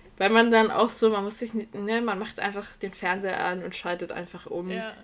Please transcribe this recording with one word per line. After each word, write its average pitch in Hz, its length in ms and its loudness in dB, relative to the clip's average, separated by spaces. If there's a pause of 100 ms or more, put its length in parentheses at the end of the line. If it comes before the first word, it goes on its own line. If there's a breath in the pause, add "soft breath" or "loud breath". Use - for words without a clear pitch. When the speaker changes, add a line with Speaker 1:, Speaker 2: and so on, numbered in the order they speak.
(180)
Speaker 1:
Weil 196 140 4
man 226 200 6
dann 220 180 6
auch 233 200 2
so, 220 220 4
man 202 120 0
muss 208 160 -8
sich 226 140 -8
nicht, 220 220 -6
ne, 208 260 -2
man 214 180 -2
macht - 220 -8
einfach 202 340 -6
den 190 160 -8
Fernseher 185 480 -2
an 180 240 -2
und 185 100 -8
schaltet 175 380 -6
einfach 175 360 -12
um. 175 220 -6
Speaker 2:
Ja. 214 220 -6 (120)